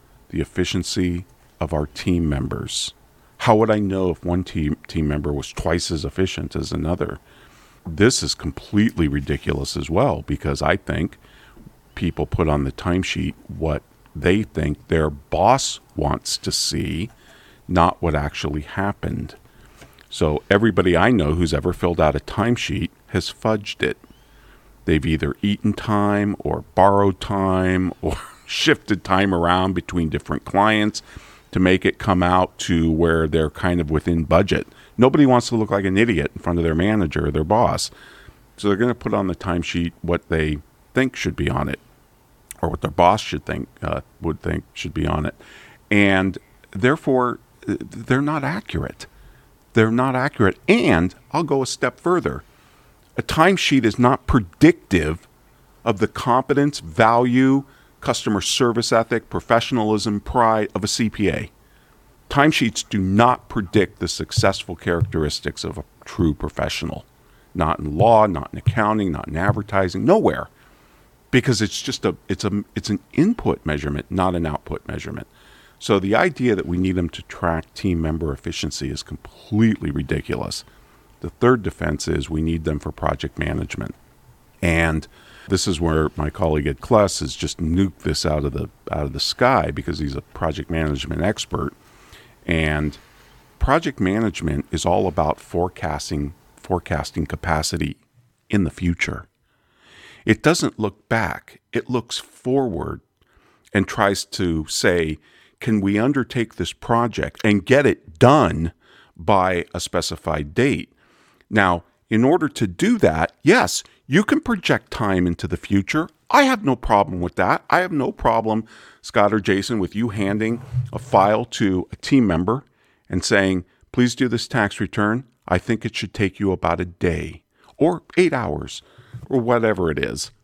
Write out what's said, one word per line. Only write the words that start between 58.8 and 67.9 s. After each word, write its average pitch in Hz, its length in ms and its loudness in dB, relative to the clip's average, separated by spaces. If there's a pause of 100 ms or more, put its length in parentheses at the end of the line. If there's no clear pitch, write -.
ethic, 117 380 0
professionalism, 110 920 0
pride 113 560 2
of 98 80 -4
a 101 40 -2
C 110 220 -2
P 98 180 -2
A. - 220 -4 (800)
Timesheets 139 580 0
do 107 100 -2
not 101 500 2
predict 98 500 0
the - 100 -4
successful - 680 -2
characteristics - 880 -4
of 78 120 -8
a 73 80 -10 (200)
true 80 300 0
professional. - 680 -6 (500)
Not 80 260 -2
in 76 160 -6